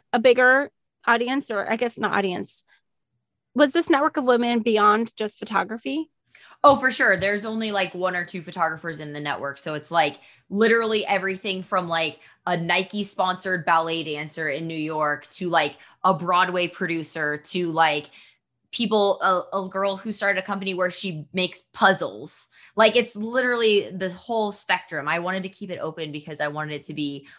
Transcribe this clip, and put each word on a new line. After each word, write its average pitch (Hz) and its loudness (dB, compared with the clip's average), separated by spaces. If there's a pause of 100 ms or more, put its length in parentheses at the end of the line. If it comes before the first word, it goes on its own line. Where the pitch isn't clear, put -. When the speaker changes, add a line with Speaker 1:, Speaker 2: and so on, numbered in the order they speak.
(140)
Speaker 1:
a 240 2
bigger 254 6 (360)
audience, 240 0
or 214 -2
I 226 0
guess 233 -4
not 214 -2
audience, 196 -4 (920)
was 269 6
this 330 2
network 294 2
of 285 0
women 240 4
beyond 214 4
just 214 -6
photography? 220 -4 (540)
Speaker 2:
Oh, 277 10
for 254 0
sure. 226 4
There's 202 0
only, 220 -4
like, 190 -2
one 180 -2
or 175 -4
two 170 -10
photographers 160 -4
in 151 -10
the 147 -8
network. 139 -6
So 156 -6
it's, 147 -10
like, 156 2 (300)
literally 220 2
everything 190 -2
from, 180 -2
like, 165 -2 (260)
a 180 0
Nike 185 0
sponsored 185 -2
ballet 165 2
dancer 151 -6
in 156 -4
New 165 -6
York 151 -2
to, 180 -6
like, 151 0 (280)
a 185 4
Broadway 180 0
producer 160 -4
to, 170 -4
like, 156 2 (600)
people, 202 2
a, 185 0
a 185 -10
girl 196 -2
who 208 -8
started 202 -2
a - -18
company 190 -4
where 180 0
she 165 -8
makes 180 -2
puzzles. 151 0 (280)
Like, 214 4
it's 240 0
literally 233 2
the 185 -6
whole 214 -4
spectrum. 160 -4
I 170 -2
wanted 185 -4
to 190 -10
keep 190 -12
it 180 -8
open 156 -8
because 151 -10
I 151 -2
wanted 151 -6
it 147 -10
to 156 -12
be 143 -6 (100)